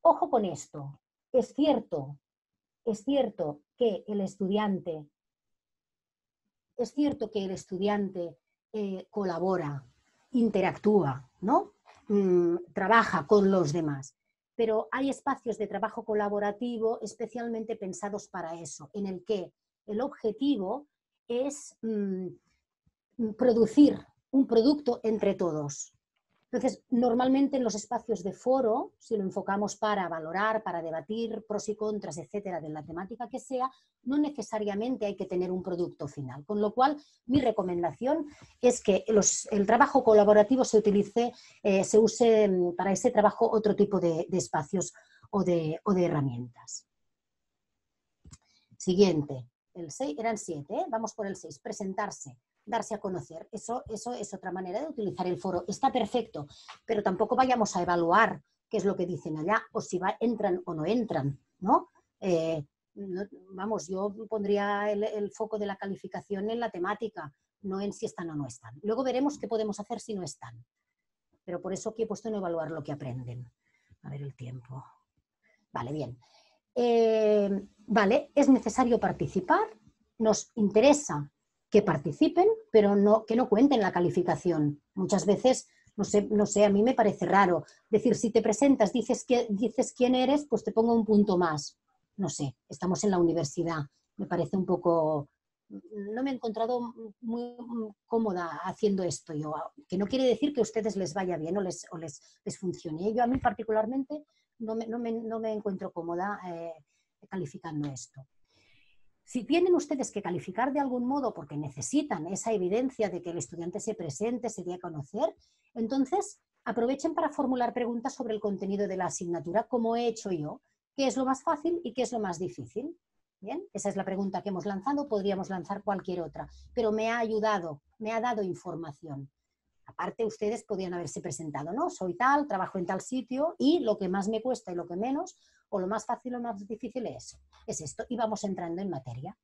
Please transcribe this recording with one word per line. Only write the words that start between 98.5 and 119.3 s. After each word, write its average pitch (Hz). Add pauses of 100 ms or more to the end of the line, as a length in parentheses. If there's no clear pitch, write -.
haciendo 190
esto 170
yo, 151 (360)
que 185
no 202
quiere 262
decir 247
que 247
a -
ustedes 214
les 175
vaya 180
bien 165
o -
les, 180
o 170
les, 160 (220)
les -
funcione. 175
Yo 240
a -
mí 254
particularmente 240 (360)
no 220
me, 226
no 226
me, 233
no 226
me 220
encuentro 190
cómoda, 175
eh, 170 (560)
calificando 156
esto. 135 (1080)
Si 247
tienen 349
ustedes 269
que 202
calificar 185
de 285
algún 247
modo 262
porque 147
necesitan 156
esa 196
evidencia 208
de 170
que 170
el 170
estudiante 170
se 214
presente, 226
se 202
dé 175
a 180
conocer, 175 (380)
entonces 269 (240)
aprovechen 254
para 320
formular 247
preguntas 240
sobre 226
el 208
contenido 196
de 185
la 185
asignatura, 170